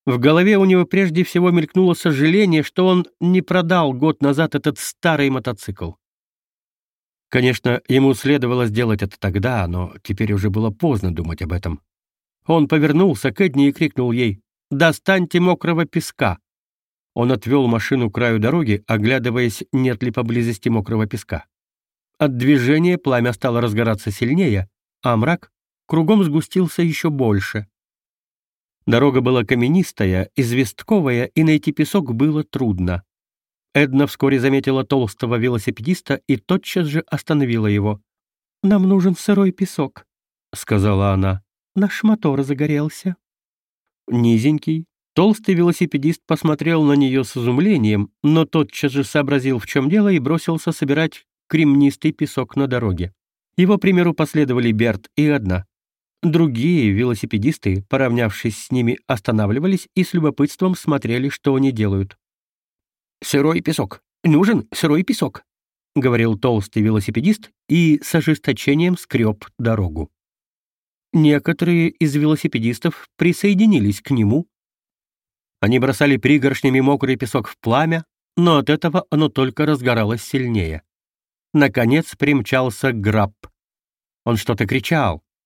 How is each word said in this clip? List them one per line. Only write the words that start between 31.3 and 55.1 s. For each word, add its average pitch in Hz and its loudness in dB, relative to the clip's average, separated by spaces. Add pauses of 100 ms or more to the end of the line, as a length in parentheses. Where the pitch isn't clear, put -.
найти 156 2
песок 147 -2
было 147 0
трудно. 90 -2 (680)
Эдна 143 2
вскоре 135 0
заметила 135 0
толстого 120 -2
велосипедиста 123 -4
и 135 2
тотчас 185 -4
же 151 -4
остановила 131 -2
его. 104 0 (600)
«Нам 190 4
нужен 185 2
сырой 196 2
песок», - -6 (480)
сказала 101 0
она. 95 0 (320)
«Наш 196 -2
мотор 165 0
загорелся». 147 -4 (880)
Низенький, 123 0 (300)
толстый 196 2
велосипедист 170 0
посмотрел 156 0
на 143 4
нее 135 2
с - -12
изумлением, 123 0 (100)
но 156 4
тотчас 147 -2
же 139 -2
сообразил, 135 -2
в - -12
чем 139 0
дело, 202 2
и 180 2
бросился 160 -4
собирать 151 -2 (240)
кремнистый 143 2
песок - -6
на 139 0
дороге. 101 -4 (440)
Его 190 4
примеру 180 2
последовали 127 0
Берт 107 -2